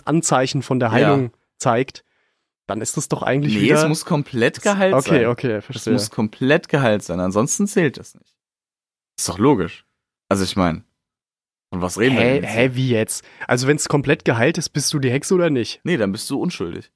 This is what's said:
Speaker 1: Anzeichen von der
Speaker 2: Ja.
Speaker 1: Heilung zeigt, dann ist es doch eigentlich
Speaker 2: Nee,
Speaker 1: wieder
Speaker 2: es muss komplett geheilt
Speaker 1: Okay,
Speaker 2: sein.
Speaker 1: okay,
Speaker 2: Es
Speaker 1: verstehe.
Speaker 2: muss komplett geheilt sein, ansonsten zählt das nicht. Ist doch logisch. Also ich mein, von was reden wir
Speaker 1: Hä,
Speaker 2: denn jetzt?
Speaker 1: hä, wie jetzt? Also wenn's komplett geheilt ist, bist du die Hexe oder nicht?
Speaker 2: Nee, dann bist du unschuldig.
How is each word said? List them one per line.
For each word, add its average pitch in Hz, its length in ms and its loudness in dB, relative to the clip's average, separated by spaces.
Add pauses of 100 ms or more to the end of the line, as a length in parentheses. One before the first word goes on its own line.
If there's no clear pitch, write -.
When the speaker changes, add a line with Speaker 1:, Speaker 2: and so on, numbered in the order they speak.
Speaker 1:
Anzeichen 139 580 0
von 131 180 -2
der 120 80 2
Speaker 2:
Ja. 110 60 -2
Speaker 1:
Heilung 123 380 2 (260)
zeigt, 123 460 -2 (640)
dann 101 140 -6
ist - 160 -6
es 151 120 -4
doch - 140 -4
eigentlich 143 340 0
Speaker 2:
Nee, - 60 0
Speaker 1:
wieder 151 200 4
Speaker 2:
es 156 60 2
muss 156 160 -2
komplett 143 580 -2
geheilt 196 320 2
Speaker 1:
Okay, 147 280 2
Speaker 2:
sein. 113 40 2
Speaker 1:
okay, 120 300 -2
Speaker 2:
Es 101 80 -8
Speaker 1:
verstehe. - 280 -4
Speaker 2:
muss 104 180 0
komplett 131 580 0
geheilt 113 340 2
sein, 87 180 -6
ansonsten 104 460 0
zählt 165 320 0
das - 160 -20
nicht. - 220 -20 (840)
Ist - 100 -4
doch 87 100 -6
logisch. 110 460 2 (460)
Also 98 140 2
ich - 120 -4
mein, 87 280 0 (840)
von 90 120 -6
was 90 160 -4
reden 127 180 2
wir 110 60 2
Speaker 1:
Hä, 127 120 4
Speaker 2:
denn 143 100 0
jetzt? 107 100 -8
Speaker 1:
hä, 127 200 2
wie 131 140 0
jetzt? 110 360 -2 (220)
Also 127 200 0
wenn's 151 220 0
komplett 143 360 0
geheilt 131 320 2
ist, - 140 -6
bist 147 240 -2
du 147 60 -2
die 131 100 0
Hexe 143 240 0
oder 175 160 2
nicht? 123 320 -2
Speaker 2:
Nee, 165 140 0
dann 101 160 0
bist - 180 -8
du 139 100 -2
unschuldig. 92 560 -6